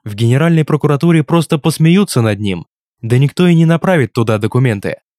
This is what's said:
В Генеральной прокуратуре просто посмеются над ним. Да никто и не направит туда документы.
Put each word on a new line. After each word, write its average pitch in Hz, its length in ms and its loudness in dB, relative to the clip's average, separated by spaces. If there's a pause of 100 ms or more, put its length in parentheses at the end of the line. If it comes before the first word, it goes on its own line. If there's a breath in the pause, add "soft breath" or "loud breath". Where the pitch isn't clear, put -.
В 107 100 -12
Генеральной 139 500 0
прокуратуре 156 600 0
просто 165 340 -2
посмеются 165 640 0
над 104 180 -2
ним. 95 280 -6 (340)
Да 120 160 0
никто 143 300 0
и 175 80 4
не 165 100 4
направит 180 480 0
туда 110 240 0
документы. 110 600 -2 (220)